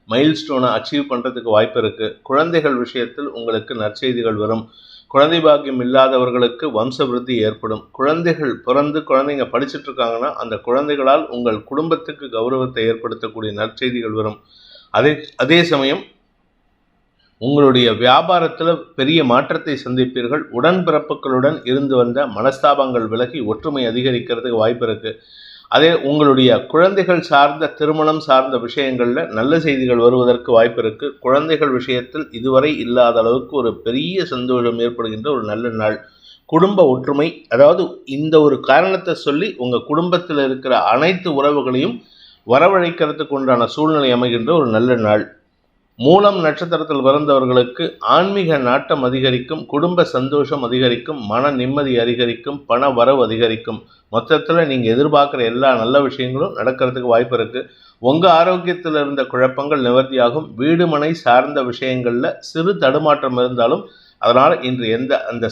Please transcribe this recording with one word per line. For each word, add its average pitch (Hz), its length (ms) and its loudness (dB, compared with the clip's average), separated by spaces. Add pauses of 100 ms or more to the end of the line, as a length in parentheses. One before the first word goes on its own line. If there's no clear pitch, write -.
மைல்ஸ்டோனை 135 600 0
அச்சீவ் 139 400 -4
பண்றதுக்கு 120 340 -6
வாய்ப்பு 113 360 2
இருக்கு. 107 420 -4
குழந்தைகள் 151 540 0
விஷயத்தில் 123 520 -8
உங்களுக்கு 113 460 -6
நற்செய்திகள் 113 600 -4
வரும். 107 360 -4 (380)
குழந்தை 156 340 2
பாக்கியம் 143 380 2
இல்லாதவர்களுக்கு 123 1040 0
வம்ச 131 240 -4
விருத்தி 123 300 -4
ஏற்படும். 110 540 -4
குழந்தைகள் 151 640 -2
பிறந்து 147 440 0
குழந்தைங்க 139 520 -2
படிச்சிட்டு 139 360 -6
இருக்காங்கன்னா 120 460 -4
அந்த 110 240 -8
குழந்தைகளால் 139 720 0
உங்கள் 117 360 -4
குடும்பத்துக்கு 151 680 -4
கௌரவத்தை 127 560 -2
ஏற்படுத்தக்கூடிய 113 680 -6
நற்செய்திகள் 113 580 -6
வரும். 110 280 -4 (520)
அதே, 143 260 2 (180)
அதே 165 280 2
சமயம் 147 400 -2 (1300)
உங்களுடைய 127 540 4
வியாபாரத்துல 165 880 2 (140)
பெரிய 147 280 2
மாற்றத்தை 143 640 0
சந்திப்பீர்கள். 127 560 -2 (120)
உடன்பிறப்புகளுடன் 151 1080 0
இருந்து 135 320 0
வந்த 123 300 0
மனஸ்தாபங்கள் 131 800 0
விலகி 123 320 -4
ஒற்றுமை 120 480 -4
அதிகரிக்கிறதுக்கு 120 640 -4
வாய்ப்பு 117 360 0
இருக்கு. 110 360 -6 (460)
அதே 156 260 4
உங்களுடைய 135 720 4
குழந்தைகள் 180 560 2
சார்ந்த, 147 460 2
திருமணம் 156 520 -2
சார்ந்த 131 380 2
விஷயங்கள்ல 123 720 -2
நல்ல 127 320 0
செய்திகள் 131 380 0
வருவதற்கு 123 540 2
வாய்ப்பு 117 300 4
இருக்கு. 110 380 -6
குழந்தைகள் 147 500 0
விஷயத்தில் 127 640 -4
இதுவரை 131 460 -2
இல்லாத 120 420 0
அளவுக்கு 123 380 -2
ஒரு 117 200 -2
பெரிய 160 480 -4
சந்தோஷம் 123 540 -2
ஏற்படுகின்ற 117 520 -6
ஒரு 120 120 -4
நல்ல 110 260 -6
நாள். 107 360 -4 (400)
குடும்ப 185 420 4
ஒற்றுமை, 139 640 -2
அதாவது 147 560 4
இந்த 151 360 2
ஒரு 139 180 4
காரணத்தை 170 540 2
சொல்லி 151 440 -2
உங்க 123 320 -2
குடும்பத்துல 165 560 0
இருக்கிற 131 380 0
அனைத்து 147 600 2
உறவுகளையும் 143 600 0 (440)
வரவழைக்கிறதுக்கு 160 800 2
உண்டான 127 380 0
சூழ்நிலை 147 460 0
அமைகின்ற 120 380 0
ஒரு 156 160 2
நல்ல 117 280 2
நாள். 107 440 0 (580)
மூலம் 190 420 4
நட்சத்திரத்தில் 156 640 -2
பிறந்தவர்களுக்கு 135 960 2
ஆன்மீக 170 580 2
நாட்டம் 135 460 0
அதிகரிக்கும், 127 640 -2
குடும்ப 175 380 0
சந்தோஷம் 139 600 -2
அதிகரிக்கும், 123 640 -2
மன 123 260 0
நிம்மதி 131 480 -2
அதிகரிக்கும், 120 680 -4
பண 131 240 0
வரவு 127 340 4
அதிகரிக்கும். 113 600 -2 (280)
மொத்தத்துல 156 540 0
நீங்க 123 260 0
எதிர்பார்க்கிற 143 480 2
எல்லா 123 360 2
நல்ல 123 260 2
விஷயங்களும் 131 540 -4
நடக்கிறதுக்கு 127 460 -2
வாய்ப்பு 120 360 2
இருக்கு. 113 320 -6 (300)
உங்க 165 440 4
ஆரோக்கியத்துல 175 460 -2
இருந்த 139 340 -2
குழப்பங்கள் 131 580 -2
நிவர்த்தியாகும். 127 760 0
வீடு 165 320 2
மனை 156 260 -2
சார்ந்த 135 500 2
விஷயங்கள்ல 123 760 -4
சிறு 170 380 -4
தடுமாற்றம் 143 600 0
இருந்தாலும் 127 480 0 (320)
அதனால 127 380 4
இன்று 127 340 -4
எந்த, 127 360 -2
அந்த 113 260 -6